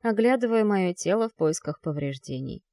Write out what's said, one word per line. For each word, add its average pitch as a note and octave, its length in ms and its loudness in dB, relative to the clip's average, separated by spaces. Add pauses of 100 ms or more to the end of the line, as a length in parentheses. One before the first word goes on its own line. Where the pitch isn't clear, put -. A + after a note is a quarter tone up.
оглядывая A3+ 600 2
моё F#3+ 300 2
тело A3 360 0
в - 40 -14
поисках D#3 480 -2
повреждений. C#3 920 -8